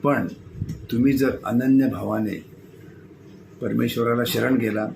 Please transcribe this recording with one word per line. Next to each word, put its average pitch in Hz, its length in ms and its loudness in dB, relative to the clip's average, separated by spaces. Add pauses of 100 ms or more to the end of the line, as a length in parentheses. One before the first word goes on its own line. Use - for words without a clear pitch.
पण 139 240 2 (640)
तुम्ही 131 200 4
जर 131 320 2
अनन्य 131 440 4
भावाने 104 560 -4 (1160)
परमेश्वराला 117 640 0
शरण 120 280 0
गेला 107 420 0